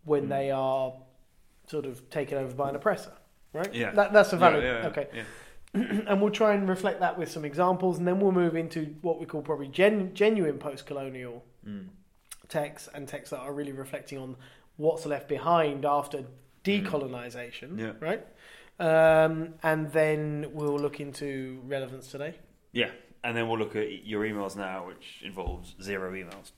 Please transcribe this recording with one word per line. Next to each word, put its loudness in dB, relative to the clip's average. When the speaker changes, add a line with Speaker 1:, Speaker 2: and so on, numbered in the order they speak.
Speaker 1:
when 2
Speaker 2:
Mm. -4
Speaker 1:
they 0
are 0
sort -6
of -12
taken -4
over -4
by -2
an -6
oppressor, 0
right? -4
Speaker 2:
Yeah. 0
Speaker 1:
That, 4
that's 8
a 0
Speaker 2:
Yeah, 0
Speaker 1:
valid, 8
Speaker 2:
yeah, 0
yeah, -2
Speaker 1:
okay. -4
Speaker 2:
yeah. -8
Speaker 1:
<clears throat> -2
And 4
we'll 4
try 4
and 2
reflect 0
that 0
with -4
some -6
examples, 2
and 0
then 2
we'll 4
move 4
into -4
what 0
we -8
call -6
probably -6
gen-, 4
genuine 2
post-colonial -10
Speaker 2:
Mm. -10
Speaker 1:
texts, -6
and -12
texts -12
that -8
are -10
really -6
reflecting -10
on -12
what's 2
left -4
behind 2
after 0
Speaker 2:
Mm. -10
Speaker 1:
decolonisation, -8
Speaker 2:
Yeah. -6
Speaker 1:
right? -4
Um, 6
and 2
then 2
we'll -2
look -2
into -8
relevance -8
today. -10
Speaker 2:
Yeah, 0
and -2
then 0
we'll 0
look -4
at -4
your -2
emails -4
now, -8
which -18
involves -10
zero -4
emails. -14